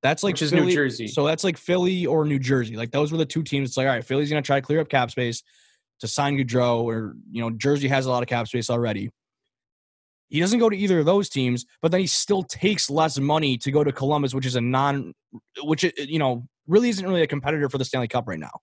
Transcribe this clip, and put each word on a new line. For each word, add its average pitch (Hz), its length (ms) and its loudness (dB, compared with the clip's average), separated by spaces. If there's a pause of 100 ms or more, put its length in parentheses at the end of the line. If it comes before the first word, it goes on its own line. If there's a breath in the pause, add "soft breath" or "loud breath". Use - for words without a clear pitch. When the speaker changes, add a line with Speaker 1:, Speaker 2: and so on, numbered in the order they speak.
Speaker 1:
That's 147 220 0
like 196 120 0
Speaker 2:
Which - 80 -2
is 147 100 0
New 175 80 4
Speaker 1:
Philly. 175 140 2
Speaker 2:
Jersey. 117 340 -2
Speaker 1:
So 139 180 0
that's 160 160 -2
like 185 160 -2
Philly 180 480 0
or 156 180 2
New 143 140 0
Jersey. 123 380 0
Like, 120 160 -8
those 147 180 0
were 160 80 -4
the 156 80 0
two 156 160 -4
teams. 139 280 -2
It's - 60 -6
like, 135 120 2
all 135 40 4
right, 113 120 -2
Philly's 143 260 0
gonna 147 120 0
try 139 180 2
to 131 40 -14
clear 151 160 0
up 151 80 -4
cap 123 220 2
space 120 320 -4 (560 soft breath)
to - 80 -10
sign 143 320 0
Gaudreau, 120 460 2
or, 113 320 -4 (160)
you 117 100 -6
know, 117 80 -2
Jersey 139 380 0
has 135 180 2
a 131 40 -2
lot 123 120 2
of 123 60 -6
cap 117 180 -2
space 120 240 -4
already. 113 400 -2 (1200)
He 147 100 -2
doesn't 202 220 4
go 226 100 6
to 202 60 -2
either 185 240 2
of 147 60 2
those 202 220 2
teams, 123 380 0 (160)
but 196 80 4
then 180 100 2
he 185 60 0
still - 380 0
takes - 440 0
less 151 300 2
money 143 400 2
to 135 140 -4
go 147 100 4
to 143 80 2
Columbus, 139 440 0
which 135 120 -2
is 127 80 -4
a 123 60 2
non, 131 540 0 (480)
which, 151 220 0 (140)
you 147 220 -4
know, 127 260 0 (220)
really 233 220 4
isn't 190 140 -4
really 180 180 2
a 151 40 4
competitor 143 420 -2
for 135 100 -4
the 131 60 0
Stanley 123 240 -2
Cup 117 200 -2
right 85 100 -8
now. 71 240 -14